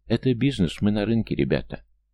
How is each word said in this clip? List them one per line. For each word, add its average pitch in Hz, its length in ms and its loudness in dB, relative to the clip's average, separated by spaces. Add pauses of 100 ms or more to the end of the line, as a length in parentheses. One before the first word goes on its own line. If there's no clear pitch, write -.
Это 127 260 0
бизнес, 117 480 0
мы 104 100 4
на 104 140 0
рынке, 110 300 0
ребята. 65 480 -2 (300)